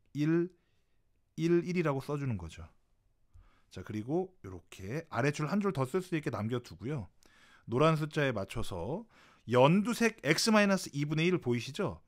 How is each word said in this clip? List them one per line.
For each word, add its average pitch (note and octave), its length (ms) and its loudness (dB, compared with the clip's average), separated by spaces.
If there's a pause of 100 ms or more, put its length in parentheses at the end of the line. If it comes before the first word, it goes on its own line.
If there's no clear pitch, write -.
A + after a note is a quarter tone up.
(120)
일, D#3+ 360 0 (840)
일, E3+ 300 2
일이라고 D#3 360 -2
써주는 C#3 380 -4
거죠. D#2+ 300 -14 (1000)
자, - 140 -14
그리고 C3+ 600 -6
요렇게 F#2+ 680 -12
아래줄 C#3+ 380 0
한 F#3 120 0
줄 G3 120 0
더 C3+ 100 0
쓸 C3 180 -2
수 F3+ 140 -6
있게 D3+ 160 -2
남겨두고요. A2+ 760 -6 (560)
노란 D3+ 320 4
숫자에 D3+ 340 0
맞춰서 A2 720 -6 (460)
연두색 G3 720 4
x D#3+ 280 2
마이너스 G3+ 420 4
이분의 D3+ 340 0
일 F3+ 120 2
보이시죠? A#2+ 680 -2